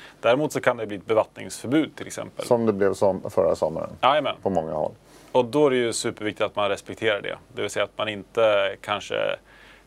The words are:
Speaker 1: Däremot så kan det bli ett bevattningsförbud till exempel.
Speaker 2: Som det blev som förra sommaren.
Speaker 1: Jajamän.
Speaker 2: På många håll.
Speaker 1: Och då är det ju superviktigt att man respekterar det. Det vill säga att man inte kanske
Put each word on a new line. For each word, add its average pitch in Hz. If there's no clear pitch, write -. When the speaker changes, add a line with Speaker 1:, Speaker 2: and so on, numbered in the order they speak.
Speaker 1:
Däremot 135
så 139
kan 123
det 113
bli 104
ett 90
bevattningsförbud 110
till 98
exempel. -
Speaker 2:
Som 117
det 110
blev 98
som 95
förra 87
sommaren. 80
Speaker 1:
Jajamän. 131
Speaker 2:
På 104
många 80
håll. 78
Speaker 1:
Och 127
då 139
är 139
det 127
ju 120
superviktigt 107
att 98
man 101
respekterar 101
det. 104
Det 113
vill 104
säga 104
att -
man 107
inte 101
kanske 95